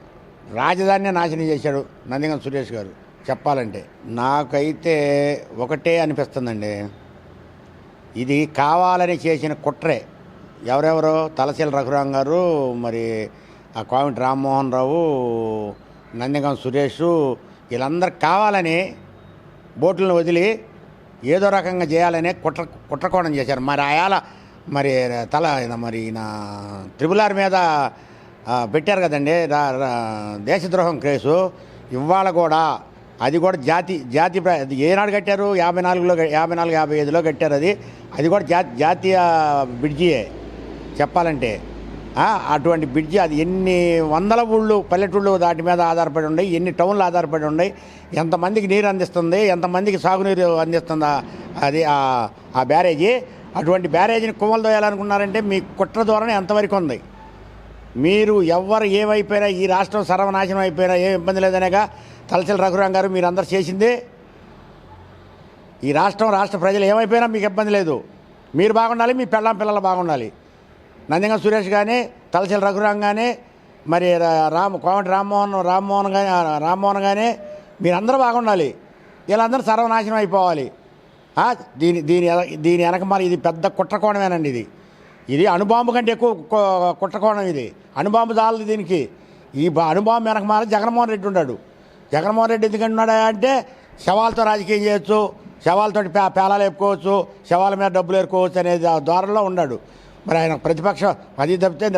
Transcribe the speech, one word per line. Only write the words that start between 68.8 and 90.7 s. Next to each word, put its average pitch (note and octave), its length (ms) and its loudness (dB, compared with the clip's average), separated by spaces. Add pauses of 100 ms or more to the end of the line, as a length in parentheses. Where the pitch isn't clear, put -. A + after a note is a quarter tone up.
మీ B3+ 120 -2
పెళ్ళాం A3 320 0
పిల్లలు G#3 220 0
బాగుండాలి. E3+ 520 -2 (800)
నందిగం G3+ 280 0
సురేష్ G#3 300 0
కానీ, G#3+ 400 0 (240)
తలసిల G3 260 0
రఘురాం G3+ 420 0
కానీ, G#3+ 360 0 (500)
మరి F3 300 2
రా-, D#3+ 300 2
రామ్-, F3+ 320 -2
కోమటి F#3 300 0
రామ్మోహన్, G3+ 560 0
రామ్మోహన్ G3 480 0
కానీ, G3 160 2
ఆ, E3 280 0
రామ్మోహన్ G3 440 0
కానీ G#3 340 0 (460)
మీరందరూ G3 360 2
బాగుండాలి. A3+ 580 2 (540)
వీళ్ళందరూ A3+ 320 2
సర్వనాశనం A3+ 520 0
అయిపోవాలి. F3+ 580 0 (680)
ఆ, A#3 160 2 (220)
దీని, E3+ 240 2
దీని F3 240 2
ఎ-, E3+ 300 0
దీని E3+ 280 2
వెనక F3+ 200 0
మరి F#3+ 220 0
ఇది F3 120 0
పెద్ద E3 300 -2
కుట్రకోణమేనండి F#3+ 840 -2
ఇది. A#2 180 -6 (640)
ఇది D3 160 2
అణుబాంబు G#3+ 460 2
కంటే A#3 200 0
ఎక్కువ A3+ 220 0
కు-, F#3 640 0
కుట్రకోణం G3+ 420 -2
ఇది. C#3 320 -4 (240)
అణుబాంబు A3+ 360 0
చాలదు A3 300 0
దీనికి. F#3 460 -2 (460)
ఈ D#3+ 140 0
బ-, D3+ 100 0
అణుబాంబు G#3+ 500 2
వెనక G#3+ 140 -2
మారి G#3+ 220 2
జగన్మోహన్ A3+ 440 0